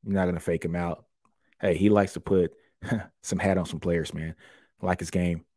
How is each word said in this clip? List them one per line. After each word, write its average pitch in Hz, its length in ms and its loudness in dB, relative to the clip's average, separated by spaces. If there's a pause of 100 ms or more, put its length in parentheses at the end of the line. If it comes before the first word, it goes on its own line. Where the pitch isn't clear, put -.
You're 98 80 -4
not 95 120 2
gonna 87 140 0
fake 85 260 -2
him 85 100 -2
out. 87 300 -4 (540)
Hey, 92 160 2
he 98 140 4
likes 101 240 4
to 85 60 -8
put 90 340 2 (280)
<laughs> - 400 -6
some 92 180 -4
hat 95 180 2
on 87 80 -2
some 80 140 -10
players, 85 340 -2
man. 80 220 -8 (460)
Like 90 180 0
his 85 120 -8
game. 87 340 0 (120)